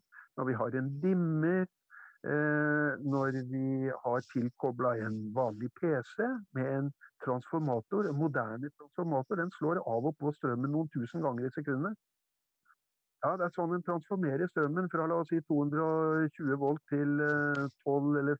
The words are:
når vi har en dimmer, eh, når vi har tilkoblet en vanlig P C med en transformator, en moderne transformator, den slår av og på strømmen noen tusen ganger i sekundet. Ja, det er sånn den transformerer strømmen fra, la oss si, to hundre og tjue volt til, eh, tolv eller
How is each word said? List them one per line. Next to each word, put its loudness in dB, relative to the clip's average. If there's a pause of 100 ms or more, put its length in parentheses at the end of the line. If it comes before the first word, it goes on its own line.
(380)
når -2
vi 2
har -2
en 0 (120)
dimmer, 2 (580)
eh, 2 (120)
når 0 (120)
vi 0
har -2 (120)
tilkoblet 0
en -2 (160)
vanlig -2 (100)
P 0 (240)
C -2 (300)
med -2
en 0 (320)
transformator, -2
en -2
moderne -2
transformator, -2
den 0
slår 0
av 0
og 0
på -2
strømmen 0
noen 0
tusen -4
ganger 0
i -8
sekundet. -2 (1300)
Ja, 2
det 0
er -6
sånn 0
den 0
transformerer -2
strømmen 0
fra, 0
la 0
oss 0
si, 2
to 2
hundre 0
og 2
tjue 0
volt 0
til, 2
eh, 0 (160)
tolv 2
eller 2